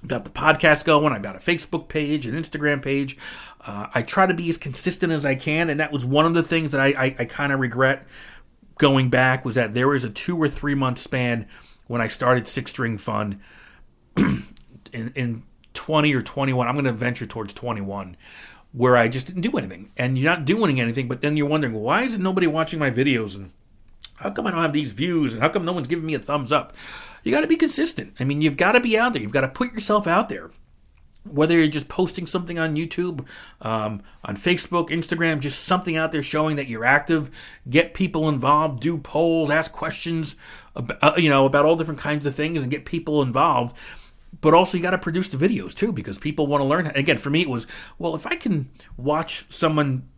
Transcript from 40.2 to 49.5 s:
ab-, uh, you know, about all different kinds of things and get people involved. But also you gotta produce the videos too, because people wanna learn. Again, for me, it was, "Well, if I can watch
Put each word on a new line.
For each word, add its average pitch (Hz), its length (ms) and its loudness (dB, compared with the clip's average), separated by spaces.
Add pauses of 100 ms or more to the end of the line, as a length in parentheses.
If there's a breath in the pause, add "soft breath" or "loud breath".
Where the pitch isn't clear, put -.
ab-, 123 280 -6
uh, 151 160 6
you 165 100 6
know, 139 160 6
about 143 220 6
all 165 100 6
different 156 240 -4
kinds 147 240 -4
of 139 100 -2
things 156 280 -2
and 127 80 -2
get 139 160 -6
people 151 340 0
involved. 131 560 2 (640 loud breath)
But 156 140 6
also 180 240 6
you 170 40 -2
gotta 185 140 0
produce 180 320 -2
the - 80 -6
videos 147 380 0
too, 220 180 0
because 101 240 -6
people 151 300 -2
wanna 139 180 2
learn. 156 220 2
Again, 139 320 0
for - 100 -6
me, 151 140 2
it 156 80 -2
was, 120 160 -4 (320 loud breath)
"Well, 165 160 -4
if 151 120 -6
I 349 100 -4
can 160 340 -2 (260 loud breath)
watch 147 560 -2